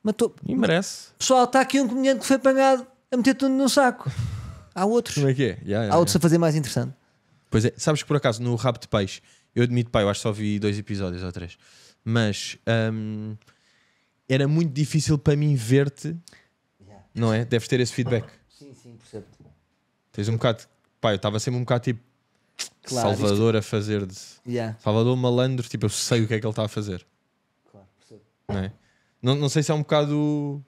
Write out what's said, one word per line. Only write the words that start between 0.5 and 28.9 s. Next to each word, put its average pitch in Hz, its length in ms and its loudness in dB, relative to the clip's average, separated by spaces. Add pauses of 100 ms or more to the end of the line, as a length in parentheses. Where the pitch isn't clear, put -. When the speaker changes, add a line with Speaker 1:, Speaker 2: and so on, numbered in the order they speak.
Speaker 2:
merece. - 520 -2 (100)
Speaker 1:
Pessoal, 247 300 4
tá 254 120 4
aqui 262 220 2
um 254 60 0
comediante 262 340 0
que - 60 -10
foi 269 100 6
apanhado 262 480 4 (260)
a 254 60 0
meter 247 180 4
tudo 269 180 0
num 269 140 2
saco. 247 420 2 (640)
Há 180 120 -2
outros. 226 300 0
Speaker 2:
Como 143 120 2
é 135 60 4
que 135 100 0
é? 101 220 -2
Ya, 101 200 -2
ya, 101 80 0
Speaker 1:
Há 160 40 6
outros 170 160 4
Speaker 2:
ya. 185 60 2
Speaker 1:
a - 20 2
fazer 165 160 4
mais 160 180 2
interessante. 127 380 -4 (560)
Speaker 2:
Pois 110 160 2
é, - 100 0
sabes - 280 -2
que - 40 -14
por 147 80 0
acaso 120 280 0
no 120 120 0
Rabo 113 240 -2
de - 80 -20
Peixe, 98 340 -2 (340)
eu 120 80 4
admito, 120 260 0
pá, 113 120 2
eu 101 80 4
acho 101 100 -2
que - 40 -12
só 113 80 -2
vi 104 280 -2
dois 104 180 -2
episódios 95 460 -6
ou 90 80 -8
três, 87 260 -12 (460)
mas, 110 540 -2 (360)
hum, 107 420 -8 (920)
era 135 180 2
muito 156 260 2
difícil 151 440 0
para 147 180 2
mim 147 200 2
ver-te, 139 600 0 (720)
Speaker 1:
Ya. - 100 -20 (160)
Speaker 2:
não 113 200 2
é? 117 120 0
Deves 117 220 0
ter 127 120 0
esse 120 140 0
feedback. 120 340 -2 (220)
Speaker 1:
Sim, 143 320 -20
sim, 120 160 -20
percebo-te. - 400 -18 (720)
Speaker 2:
Tens 104 180 -4
um 117 40 0
bocado, 113 300 0 (380)
pá, 113 100 4
eu 101 40 2
estava 104 240 -2
sempre 127 180 -4
um 123 60 -4
bocado 120 200 0
tipo 117 180 -4 (840)
Speaker 1:
Claro, 117 340 0
Speaker 2:
Salvador 110 380 2
Speaker 1:
isto - 20 2
Speaker 2:
a 104 40 0
fazer 104 440 -4
de 95 100 -14 (320)
Speaker 1:
Ya. 113 360 -6
Speaker 2:
Salvador 113 340 2
malandro, 123 500 0
tipo, 110 180 -4
eu 104 40 0
sei - 340 0
o 107 40 -2
que 117 80 -2
é 107 40 -2
que 110 60 -8
ele 110 60 -2
está 110 140 -4
a - 20 -6
fazer. 101 380 -8 (680)
Speaker 1:
Claro, 98 160 -20 (120)
percebo. 107 220 -20 (280)
Speaker 2:
Não 101 100 -2
é? 95 120 -4 (500)